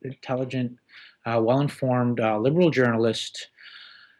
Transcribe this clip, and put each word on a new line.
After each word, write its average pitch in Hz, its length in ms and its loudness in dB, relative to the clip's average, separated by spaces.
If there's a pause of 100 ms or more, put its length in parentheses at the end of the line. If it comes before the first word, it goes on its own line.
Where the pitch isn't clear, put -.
intelligent, 127 760 -6 (480)
uh, 117 140 0
well-informed, 123 800 0
uh, 110 200 0
liberal 156 320 4
journalist. 117 760 0 (720)